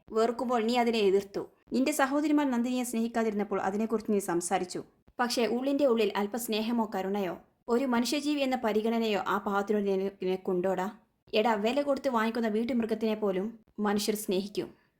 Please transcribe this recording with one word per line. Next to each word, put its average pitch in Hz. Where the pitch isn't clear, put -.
വെറുക്കുമ്പോൾ 233
നീ 226
അതിനെ 233
എതിർത്തു. 196
നിന്റെ 262
സഹോദരിമാർ 294
നന്ദിനിയെ 247
സ്നേഹിക്കാതിരുന്നപ്പോൾ 226
അതിനെക്കുറിച്ച് 214
നീ 202
സംസാരിച്ചു. 180
പക്ഷേ 233
ഉള്ളിൻ്റെ 277
ഉള്ളിൽ 226
അല്പ 208
സ്നേഹമോ 226
കരുണയോ 190
ഒരു 240
മനുഷ്യജീവി 285
എന്ന 262
പരിഗണനയോ 220
ആ 190
പാവത്തിനോട് 202
നിന-, 196
നിനക്കുണ്ടോടാ? 185
എടാ, 226
വില 220
കൊടുത്ത് 277
വാങ്ങിക്കുന്ന 226
വീട്ടുമൃഗത്തിനെ 226
പോലും 202
മനുഷ്യർ 208
സ്നേഹിക്കും. 196